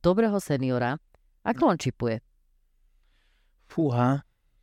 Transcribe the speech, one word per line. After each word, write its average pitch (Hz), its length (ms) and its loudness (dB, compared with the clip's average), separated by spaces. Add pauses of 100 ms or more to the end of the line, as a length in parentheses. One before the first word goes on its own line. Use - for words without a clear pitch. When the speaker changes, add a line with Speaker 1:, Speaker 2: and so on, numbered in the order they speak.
Speaker 1:
dobrého 208 360 2
seniora, 131 640 -2 (440)
ako 233 220 -4
on 208 140 2
čipuje? 117 400 -4 (1500)
Speaker 2:
Fúha, 135 640 0 (360)